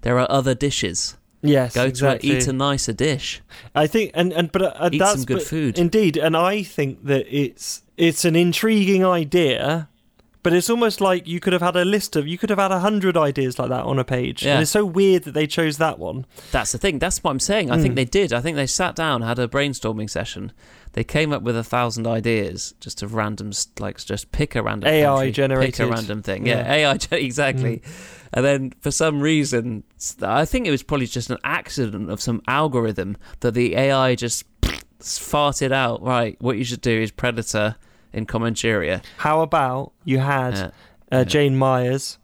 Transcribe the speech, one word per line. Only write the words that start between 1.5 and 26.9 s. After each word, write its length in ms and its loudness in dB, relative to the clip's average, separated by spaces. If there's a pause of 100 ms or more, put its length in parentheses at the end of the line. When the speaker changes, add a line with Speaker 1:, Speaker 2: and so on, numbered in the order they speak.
Speaker 1:
Go 120 2
Speaker 2:
exactly. 420 0
Speaker 1:
to 60 4
a, 40 2
eat 100 0
a 40 -2
nicer 400 0
dish. 480 -2 (340)
Speaker 2:
I 120 4
think, 260 0
and, 220 2
and 180 0
but, 80 0
uh, 320 0
Speaker 1:
Eat 60 0
Speaker 2:
that's, 160 4
Speaker 1:
some 100 -2
good 140 0
Speaker 2:
but 80 -4
Speaker 1:
food. 320 -2
Speaker 2:
Indeed, 400 4
and 180 2
I 260 2
think 440 -4
that 180 2 (100)
it's, 460 -4 (160)
it's 300 2
an 100 4
intriguing 680 4
idea, 840 2 (540)
but 100 2
it's 160 2
almost 320 2
like 260 0
you 140 -6
could 140 0
have 80 0
had 140 2
a 100 4
list 280 0
of, 140 0
you 80 -6
could 140 -2
have 80 2
had 140 2
a 80 0
hundred 360 2
ideas 420 0
like 120 -2
that 140 -2
on 140 0
a 60 0
page. 400 -4
Speaker 1:
Yeah. 80 2
Speaker 2:
And 100 4
it's 80 0
so 140 2
weird 400 4
that 80 -12
they 140 0
chose 320 0
that 200 0
one. 280 -8 (260)
Speaker 1:
That's 200 -2
the 60 -6
thing. 200 0
That's 260 -2
what 60 2
I'm 100 -2
saying. 300 0
I 100 2
think 140 2
Speaker 2:
Mm. 20 0
Speaker 1:
they 80 2
did. 300 0
I 80 0
think 140 -2
they 100 0
sat 280 -2
down, 280 0
had 160 -2
a 100 0
brainstorming 640 -4
session. 420 -8 (400)
They 120 -4
came 280 0
up 100 -4
with 140 -2
a 80 -4
thousand 420 -2
ideas, 720 -2
just 220 -14
a 60 -8
random, 400 -6
s-, 200 -6 (100)
like, 260 -8
just 260 -6
pick 260 -2
a 60 0
random 280 -2
Speaker 2:
A 160 6
I 100 4
Speaker 1:
country, 160 0
Speaker 2:
generated. 420 2
Speaker 1:
pick 120 0
a 40 0
random 320 -4
thing. 240 -4
Yeah, 300 0
Speaker 2:
Yeah. 140 4